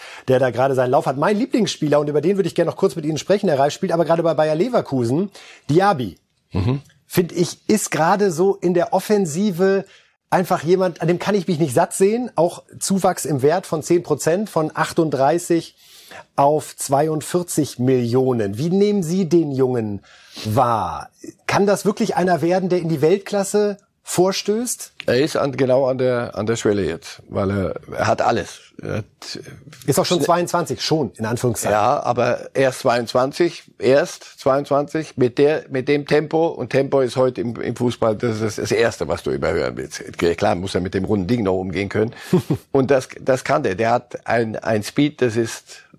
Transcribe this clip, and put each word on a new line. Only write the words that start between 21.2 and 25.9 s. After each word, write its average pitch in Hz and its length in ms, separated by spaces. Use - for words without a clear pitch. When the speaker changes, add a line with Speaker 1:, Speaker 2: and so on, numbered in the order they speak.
Speaker 1:
Kann 196 200
das 196 180
wirklich 208 320
einer 175 260
werden, 180 260
der 180 120
in 160 80
die 151 140
Weltklasse 202 760
vorstößt? 202 880
Speaker 2:
Er 123 140
ist 156 160
an, 131 160
genau 127 340
an 127 120